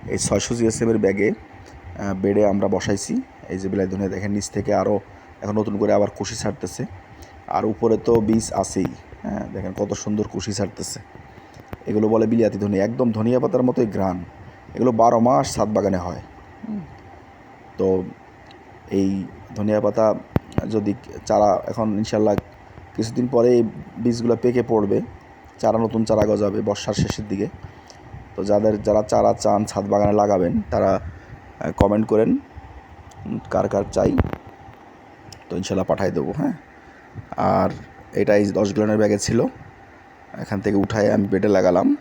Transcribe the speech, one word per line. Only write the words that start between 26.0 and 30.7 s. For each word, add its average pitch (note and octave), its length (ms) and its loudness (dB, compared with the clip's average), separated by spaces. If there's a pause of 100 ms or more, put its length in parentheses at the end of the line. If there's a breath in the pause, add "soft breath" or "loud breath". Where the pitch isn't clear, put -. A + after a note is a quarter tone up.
চারা G#2+ 200 2
গজাবে G#2 360 0
বর্ষার G#2 320 -4
শেষের G#2 340 -4
দিকে। G2+ 200 -4 (880 loud breath)
তো F#2+ 80 -6
যাদের, G#2 400 2
যারা G#2+ 200 2
চারা A2 300 2
চান G#2+ 320 0
ছাদ G2+ 220 -6
বাগানে G2+ 260 2
লাগাবেন, G2+ 480 2 (100)